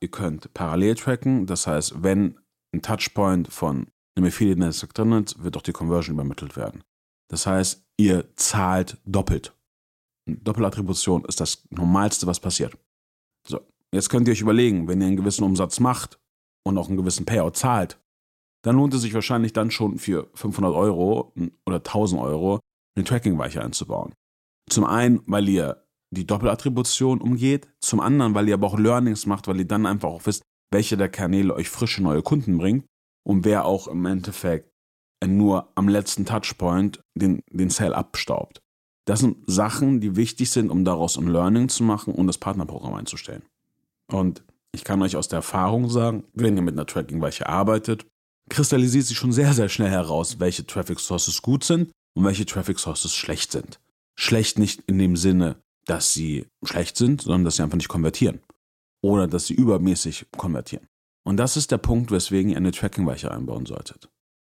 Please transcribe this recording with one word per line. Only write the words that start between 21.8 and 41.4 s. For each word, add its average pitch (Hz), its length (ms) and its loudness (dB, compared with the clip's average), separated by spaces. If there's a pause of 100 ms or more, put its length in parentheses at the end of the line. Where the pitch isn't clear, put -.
tausend 95 380 0
Euro 82 380 0 (380)
eine 95 80 -2
Tracking-Weiche 85 580 -2
einzubauen. - 500 -8 (560)
Zum 110 140 2
einen, 117 420 4
weil 101 220 0
ihr 87 380 0 (280)
die 90 140 -4
Doppelattribution 123 920 0
umgeht, 127 480 0 (100)
zum - 220 0
anderen, 120 320 4
weil 104 160 4
ihr 104 60 4
aber 101 120 2
auch 95 100 -2
Learnings 113 480 2
macht, 101 220 0
weil 92 120 0
ihr 92 60 0
dann 107 200 0
einfach 98 240 -2
auch 82 160 -10
wisst, - 180 -2 (260)
welche 104 280 2
der 98 100 2
Kanäle 95 480 0
euch 87 140 -4
frische - 340 -2
neue 78 180 2
Kunden 110 360 0
bringt 101 280 0 (380)
und 98 220 2
wer 104 180 4
auch 95 240 -2
im 90 180 -4
Endeffekt 92 640 -4 (560)
nur 98 500 2
am 98 120 2
letzten 101 380 0
Touchpoint 98 760 -2 (140)
den, 95 240 2 (100)
den 92 200 -2
Sale 92 260 0
abstaubt. - 640 -6 (460)
Das 107 160 0
sind 123 160 2 (120)
Sachen, 113 520 2
die 98 160 -2
wichtig 113 340 -2
sind, 113 180 2
um 92 140 2
daraus 85 340 0
ein 82 120 0
Learning 98 400 4